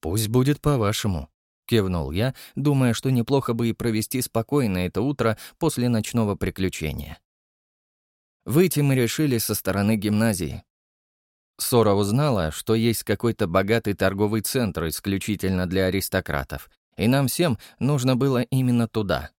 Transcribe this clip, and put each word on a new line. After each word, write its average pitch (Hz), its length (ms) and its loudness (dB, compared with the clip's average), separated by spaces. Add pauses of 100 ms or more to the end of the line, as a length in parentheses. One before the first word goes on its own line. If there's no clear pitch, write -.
«Пусть 104 280 -2
будет 127 320 2
по-вашему», 104 680 0 (360)
кивнул 92 440 0
я, 110 240 -2 (200)
думая, 135 380 2
что 131 180 -2
неплохо 131 440 0
бы 117 140 0
и 110 40 0
провести 110 480 -2
спокойно 113 580 0
это 90 220 -2
утро 117 380 0 (200)
после 127 300 0
ночного 110 460 0
приключения. 78 840 -4 (1300)
Выйти 151 360 2
мы 139 160 2
решили 127 420 0
со 107 160 -2
стороны 101 420 0
гимназии. 104 680 -2 (920)
Сора 107 360 4
узнала, 104 560 2
что - 240 -2
есть 113 300 0
какой-то 110 420 -2
богатый 98 480 2
торговый 101 460 0
центр 92 480 -2
исключительно 95 800 -2
для 95 200 0
аристократов, 90 840 -4 (280)
и 98 120 0
нам 135 200 2
всем 151 300 0 (200)
нужно 131 380 0
было 127 260 0
именно 123 460 0
туда. 90 520 -2